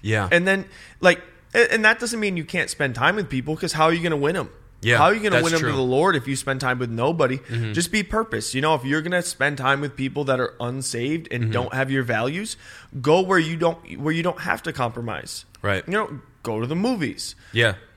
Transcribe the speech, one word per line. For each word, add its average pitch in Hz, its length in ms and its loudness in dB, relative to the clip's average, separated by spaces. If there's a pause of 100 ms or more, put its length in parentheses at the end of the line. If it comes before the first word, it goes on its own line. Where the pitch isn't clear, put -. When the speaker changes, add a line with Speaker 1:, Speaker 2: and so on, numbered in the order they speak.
Speaker 1:
Yeah. 104 300 0
Speaker 2:
And 175 160 4
then, 190 160 0 (360)
like, 175 200 6 (340)
a-, 233 180 4
and 220 120 2
that 226 160 4
doesn't 233 180 -4
mean 202 180 -2
you 156 80 -4
can't - 260 -4
spend 135 240 -2
time 151 220 2
with 202 120 -4
people, 139 280 -4
'cause 170 180 -4
how 156 100 2
are 165 80 4
you 170 100 0
gonna 165 140 0
win 147 200 0
'em? 147 120 -4 (340)
Speaker 1:
Yeah, 117 140 4
Speaker 2:
How 147 80 6
are 196 100 6
you 220 60 -2
gonna 208 160 2
Speaker 1:
that's 143 80 4
Speaker 2:
win 165 80 2
'em 160 80 2
to 160 60 -2
Speaker 1:
true. 147 100 0
Speaker 2:
the 135 60 0
Lord 147 340 4
if 123 100 -2
you 135 100 -2
spend 131 260 -4
time 127 160 0
with 123 100 -4
nobody? 127 480 0
Speaker 1:
Mm-hmm. 117 380 -4
Speaker 2:
Just 170 180 -2
be 214 100 2
purpose. 214 520 -4
You 135 80 0
know, 156 120 4
if 127 80 -2
you're 147 200 -2
gonna 175 180 0
spend 143 380 -2
time 139 240 0
with 147 120 -6
people 135 300 -4
that 131 160 2
are - 180 -2
unsaved 127 720 -4
and 120 140 -2
Speaker 1:
Mm-hmm. 107 80 0
Speaker 2:
don't 123 220 -2
have 131 160 -2
your 135 120 0
values, 127 540 -2 (460)
go 156 180 6
where 190 180 4
you 160 180 0
don't, 165 440 -2
where 156 140 0
you 165 80 0
don't - 180 -2
have - 220 -2
to 160 100 -8
compromise. 117 720 -6 (160)
Speaker 1:
Right. 98 260 0
Speaker 2:
You 175 60 -4
know, 196 280 -4 (220)
go 110 180 -4
to 117 60 -2
the 156 100 -4
movies. 196 580 -2 (180)
Speaker 1:
Yeah. 110 220 4 (220)